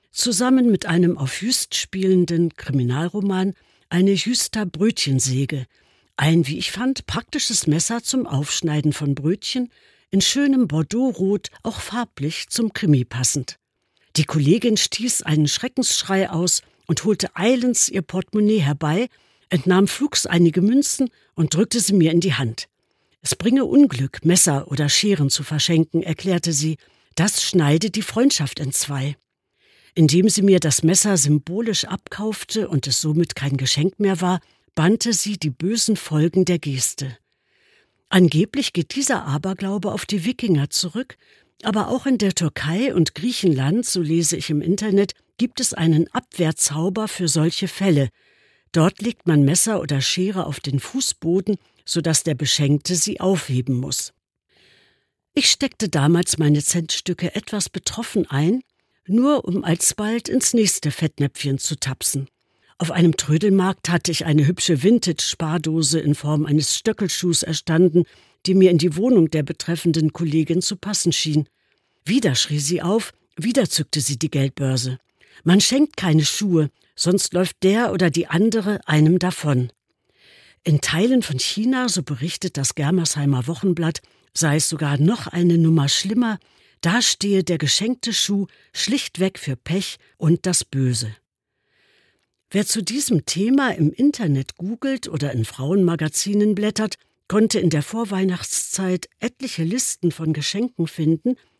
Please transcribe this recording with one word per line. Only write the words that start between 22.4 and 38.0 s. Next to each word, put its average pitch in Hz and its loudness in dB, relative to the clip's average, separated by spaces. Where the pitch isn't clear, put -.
„Es - -4
bringe 240 2
Unglück, - 2
Messer 156 2
oder 147 0
Scheren 156 2
zu - -4
verschenken“, 160 0
erklärte 170 -2
sie, 151 -2
„das - 0
schneide 160 2
die 220 -4
Freundschaft 226 0
entzwei.“ 139 -4
Indem 170 4
sie - 0
mir 190 6
das - 0
Messer 190 4
symbolisch 165 0
abkaufte - -6
und 139 -2
es 139 -2
somit 156 0
kein 139 -4
Geschenk 143 -2
mehr 190 0
war, 180 0
bannte 214 2
sie 208 -2
die 156 -4
bösen 202 -2
Folgen 165 2
der 175 0
Geste. 131 -6